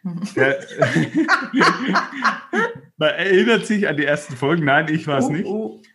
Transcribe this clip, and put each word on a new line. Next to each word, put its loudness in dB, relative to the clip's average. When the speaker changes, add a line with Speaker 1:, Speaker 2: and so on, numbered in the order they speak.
Speaker 1:
Mhm. -8
Speaker 2:
Der, 2
<laughs> -2
man 2
erinnert 2
sich 0
an -2
die 0
ersten -2
Folgen. 2
Nein, 4
ich -2
war's 0
Speaker 1:
Oh, 0
Speaker 2:
nicht. -2
Speaker 1:
oh. -6